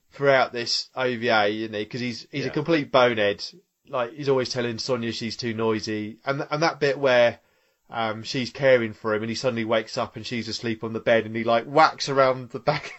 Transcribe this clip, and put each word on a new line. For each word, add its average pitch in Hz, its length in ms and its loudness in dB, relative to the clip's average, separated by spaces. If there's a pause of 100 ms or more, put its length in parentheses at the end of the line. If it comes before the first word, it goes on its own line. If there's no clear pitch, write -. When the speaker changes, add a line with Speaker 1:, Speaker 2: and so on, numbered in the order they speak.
(120)
Speaker 1:
throughout 139 400 4
this - 440 -4
O 131 80 -2
V 120 260 0
A, 110 180 4
isn't 110 280 -4
he? 104 100 -4
'Cause 120 160 -8
he's, 120 300 -8
he's 139 140 -6
a - 20 -4
Speaker 2:
Yeah. 127 60 -6
Speaker 1:
complete 151 380 0
bonehead. 113 520 4 (440)
Like, 120 260 -4
he's 139 160 -4
always 131 200 2
telling 120 300 -4
Sonya 117 320 -2
she's 110 260 -6
too 117 160 -4
noisy. 110 720 -2
And, 139 240 -4
and 151 140 -2
that 160 160 0
bit 139 180 0
where 123 420 4 (500)
um, 113 340 -6
she's 120 260 -4
caring 123 440 4
for 107 200 -2
him, 107 100 0
and 113 60 -6
he 113 60 -2
suddenly 117 300 -2
wakes 110 320 -2
up 117 180 -4
and 110 100 -12
she's 113 220 -6
asleep 113 360 -6
on 113 100 -6
the 113 60 -4
bed, 113 260 2
and 110 100 -8
he, 113 80 -4
like, 117 220 2
whacks 151 440 2
around 131 400 2
the - 100 -10
back - 400 -4